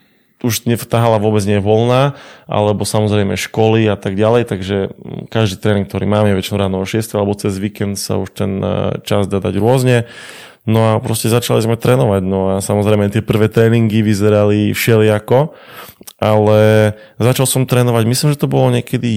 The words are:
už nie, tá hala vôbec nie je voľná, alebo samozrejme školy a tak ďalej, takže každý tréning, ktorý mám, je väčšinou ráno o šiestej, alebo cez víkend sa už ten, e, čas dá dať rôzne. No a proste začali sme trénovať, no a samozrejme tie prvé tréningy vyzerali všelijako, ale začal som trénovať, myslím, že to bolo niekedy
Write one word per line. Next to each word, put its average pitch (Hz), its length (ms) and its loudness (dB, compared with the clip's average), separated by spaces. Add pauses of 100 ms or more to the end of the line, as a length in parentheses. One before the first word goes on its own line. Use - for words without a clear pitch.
(400)
už 117 240 -4
nie, 117 140 0
tá - 220 -2
hala 117 160 2
vôbec 107 260 0
nie 101 140 0
je 98 80 -2
voľná, 123 560 2 (260)
alebo 104 380 0
samozrejme 104 500 0
školy 110 520 0
a 101 100 0
tak 101 180 -6
ďalej, 113 320 2
takže 95 300 -6 (520)
každý 107 300 0
tréning, 101 260 0
ktorý 95 200 -6
mám, 104 220 2
je 101 80 2
väčšinou 98 260 -4
ráno 95 160 -2
o 95 80 -4
šiestej, 110 320 -4
alebo 101 180 0
cez 101 220 -6
víkend 101 400 -6
sa - 200 -6
už 95 140 -6
ten, 98 240 -6
e, 98 140 -4 (320)
čas 101 240 -2
dá 98 140 -4
dať 95 180 -4
rôzne. 123 480 2 (580)
No 110 240 2
a 110 120 2
proste 117 280 -4
začali 120 320 0
sme 113 160 0
trénovať, 117 480 0
no 95 180 -2 (100)
a 95 100 -2
samozrejme 104 480 0
tie 107 120 -2
prvé 107 280 0
tréningy 113 520 2
vyzerali 104 720 2
všelijako, 110 840 2 (600)
ale 107 760 4 (240)
začal 123 280 0
som 131 200 0
trénovať, 120 400 0
myslím, 127 260 0
že 143 80 -2
to - 80 -2
bolo 135 220 2
niekedy 120 480 -2